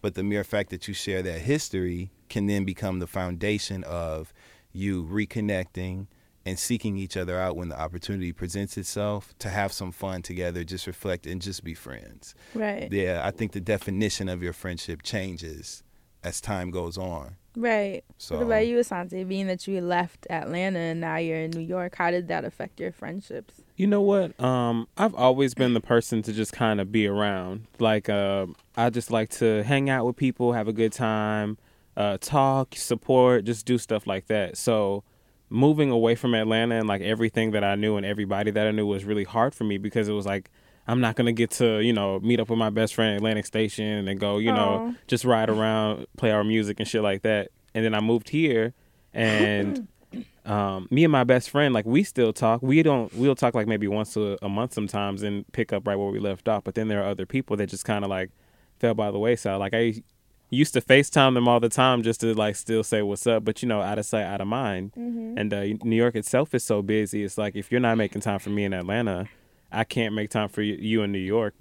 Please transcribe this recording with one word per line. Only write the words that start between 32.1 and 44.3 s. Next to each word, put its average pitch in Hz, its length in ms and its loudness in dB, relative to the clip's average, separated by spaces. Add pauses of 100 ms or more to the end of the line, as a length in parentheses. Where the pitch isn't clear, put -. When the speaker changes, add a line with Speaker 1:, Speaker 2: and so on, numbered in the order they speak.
Speaker 3:
talk, 135 540 2
support, 123 680 4
just 110 200 -4
do 123 140 2
stuff 110 260 -4
like 98 220 -4
that. 101 300 0
So 101 460 0 (460)
moving 143 400 4
away 117 260 4
from 120 200 0
Atlanta 113 400 2
and, 110 120 0
like, 98 140 0
everything 110 500 0
that 104 120 0
I 98 120 2
knew 104 220 2
and 98 80 -2
everybody 101 460 -2
that 107 160 2
I 107 40 0
knew 107 140 0
was 101 200 -2
really 104 180 0
hard 117 320 0
for - 80 -6
me 104 160 0
because 104 280 -2
it 104 60 -2
was 104 140 -4
like, 98 240 -4 (360)
I'm 120 140 2
not 113 140 2
gonna 120 180 2
get 113 180 2
to, 113 280 2
you 117 140 4
know, 98 260 0
meet 117 200 2
up 110 100 0
with 113 100 0
my 110 100 2
best 107 240 0
friend 110 200 2
at 101 40 -2
Atlantic 107 280 0
Station 107 640 -2
and 98 120 -2
go, 104 180 0